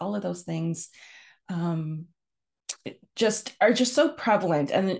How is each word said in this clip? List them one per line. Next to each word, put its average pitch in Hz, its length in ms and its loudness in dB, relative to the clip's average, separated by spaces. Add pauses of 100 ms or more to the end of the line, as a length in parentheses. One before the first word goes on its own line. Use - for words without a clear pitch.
all 196 160 -4
of 202 60 -4
those 175 200 -6
things, 165 480 -4 (580)
um, 165 580 -4 (800)
it - 160 -12 (140)
just - 460 0
are 220 120 6
just 247 220 2
so 302 140 4
prevalent. 170 600 2
And, 190 300 0